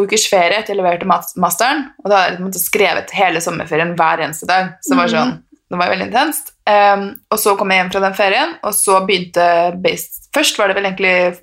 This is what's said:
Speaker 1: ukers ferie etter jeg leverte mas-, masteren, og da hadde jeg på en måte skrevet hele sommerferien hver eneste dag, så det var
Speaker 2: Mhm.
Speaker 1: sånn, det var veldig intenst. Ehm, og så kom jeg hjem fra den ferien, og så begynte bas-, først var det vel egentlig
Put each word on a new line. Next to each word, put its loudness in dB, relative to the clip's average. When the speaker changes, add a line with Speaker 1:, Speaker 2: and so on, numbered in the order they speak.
Speaker 1:
ukers 0
ferie 4
etter -8
jeg -4
leverte 0
mas-, 0
masteren, 0
og -6
da 4
hadde 2
jeg -6
på -8
en -6
måte -6
skrevet 0
hele 0
sommerferien -2
hver 2
eneste -8
dag, 2
så -4
det 4
var 2
Speaker 2:
Mhm. -2
Speaker 1:
sånn, 0
det -6
var 0
veldig -2
intenst. -2
Ehm, 2
og -2
så 2
kom 0
jeg 2
hjem -8
fra -2
den 0
ferien, 0
og -4
så 2
begynte 0
bas-, -6
først 0
var 2
det 0
vel -2
egentlig 0